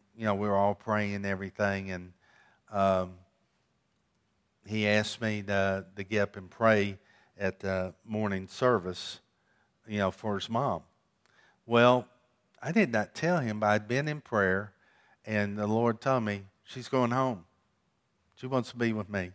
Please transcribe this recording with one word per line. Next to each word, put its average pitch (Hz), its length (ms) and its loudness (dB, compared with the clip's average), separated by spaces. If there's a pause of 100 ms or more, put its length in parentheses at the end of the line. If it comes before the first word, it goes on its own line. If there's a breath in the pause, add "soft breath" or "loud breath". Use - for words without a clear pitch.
(140)
you 117 100 -8
know, 104 100 2
we 104 120 -2
were 101 100 2
all 101 180 4
praying 104 400 -2
and 101 100 -6
everything, 98 680 -2
and, 90 220 -10 (580 soft breath)
um, 95 440 0 (1500)
he 107 200 0
asked 104 360 2
me 107 200 -2
to, 98 440 0 (100)
to 101 80 -8
get 104 180 0
up 101 140 -4
and 92 140 -14
pray 101 480 2 (400 soft breath)
at 95 220 -4
the 92 340 -4 (100)
morning 101 440 -4
service, 95 720 -2 (680)
you 107 120 -4
know, 95 120 2
for 104 240 -4
his 95 160 -6
mom. 113 320 -2 (840 soft breath)
Well, 120 420 6 (560)
I - 100 -4
did 180 180 2
not 107 240 -2
tell 170 240 0
him, 110 220 -4
but 107 60 2
I'd 107 200 2
been 135 220 -2
in 151 120 -6
prayer, 101 520 0 (520 soft breath)
and 104 320 -2
the 104 100 -2
Lord 113 340 0
told 131 240 0
me, 101 220 -4 (180)
"She's - 240 -14
going 123 240 2
home. 123 320 -2 (920)
She - 120 -12
wants 127 240 -2
to - 60 -18
be 117 160 0
with 107 160 -4
me." 95 260 -4